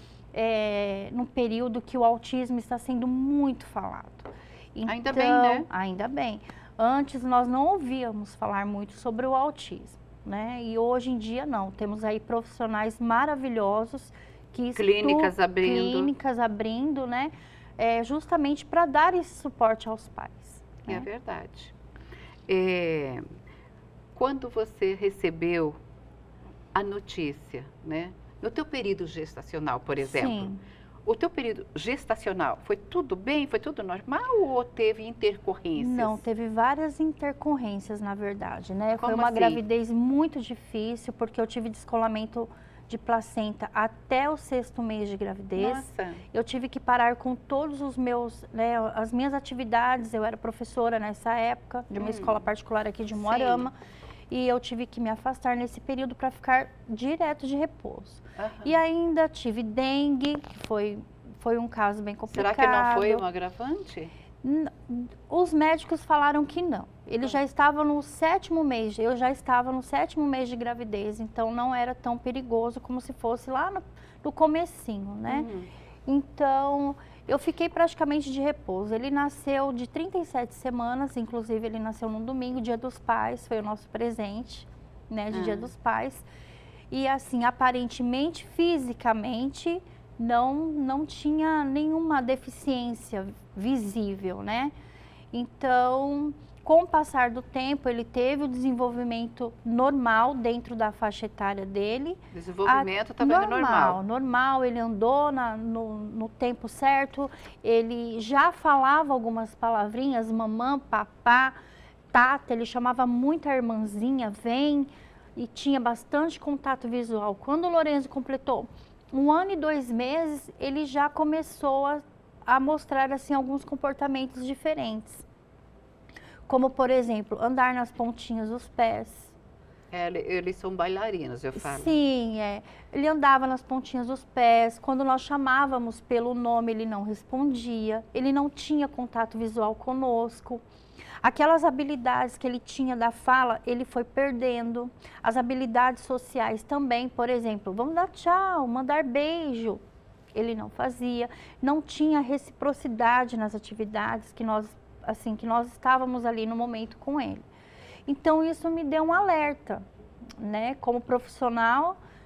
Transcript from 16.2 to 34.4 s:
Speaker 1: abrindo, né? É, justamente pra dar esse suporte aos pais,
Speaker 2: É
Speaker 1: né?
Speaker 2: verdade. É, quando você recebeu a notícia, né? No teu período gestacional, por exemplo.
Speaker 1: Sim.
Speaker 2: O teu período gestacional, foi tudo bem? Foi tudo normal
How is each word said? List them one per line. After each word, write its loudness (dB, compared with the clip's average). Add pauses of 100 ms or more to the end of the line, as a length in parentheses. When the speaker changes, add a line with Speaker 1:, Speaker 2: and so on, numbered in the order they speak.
Speaker 1:
abrindo, -2
né? -2 (440)
É, 2
justamente 0
pra 4
dar 6
esse -2
suporte 2
aos -8
pais, -16 (240)
Speaker 2:
É -4
Speaker 1:
né? -4
Speaker 2:
verdade. -12 (760)
É, 0 (920)
quando -2
você -2
recebeu 0 (1000)
a 4
notícia, -8 (180)
né? -6 (300)
No -4
teu -4
período -4
gestacional, -6
por -4
exemplo. 0
Speaker 1:
Sim. -6 (460)
Speaker 2:
O 2
teu 0
período -6
gestacional, -2
foi 0
tudo -4
bem? -2
Foi -2
tudo -8
normal 0